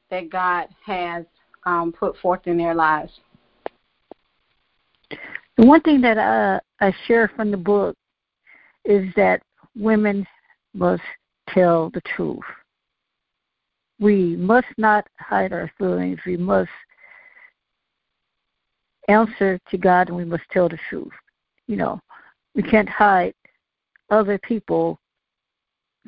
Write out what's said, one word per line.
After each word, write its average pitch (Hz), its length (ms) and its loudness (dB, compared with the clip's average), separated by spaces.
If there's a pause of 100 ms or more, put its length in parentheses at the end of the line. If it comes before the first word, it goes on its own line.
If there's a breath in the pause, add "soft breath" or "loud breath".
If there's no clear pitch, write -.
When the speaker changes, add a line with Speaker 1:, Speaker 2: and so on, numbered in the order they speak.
(100)
Speaker 1:
that 185 200 -8
God 180 380 -4 (140)
has, 175 440 -6 (380)
um, 170 280 -2
put 180 240 -6
forth 185 300 -2
in 175 100 -2
their 170 180 -2
lives? 156 380 0 (2000)
Speaker 2:
The - 560 2
one 311 160 8
thing 294 180 4
that, 233 160 2
uh, 214 420 0 (220)
I 196 140 2 (120)
share 233 300 2
from 214 140 -4
the 202 80 -4
book 190 380 -2 (920 soft breath)
is 190 280 2
that 185 280 2 (340)
women 208 500 0 (460 soft breath)
must 180 300 -2 (480)
tell 170 400 2
the 170 100 -10 (160)
truth. 156 240 -6 (1600)
We 190 360 2
must 208 400 2
not 214 320 0 (100)
hide 190 340 -4
our 170 240 -8
feelings. 180 480 -4
We 180 120 -6
must 180 340 0 (2500 soft breath)
answer 202 500 2 (120)
to 196 60 -4
God, 180 300 4
and 175 100 -10
we 175 80 -6
must 165 280 -8
tell 180 160 2
the 165 100 -8 (100)
truth. - 220 -12 (560)
You 202 120 -6
know, - 220 -4 (540 soft breath)
we 240 80 -2
can't 208 260 2
hide 190 460 2 (760)
other 208 300 2
people 165 640 -4 (1080)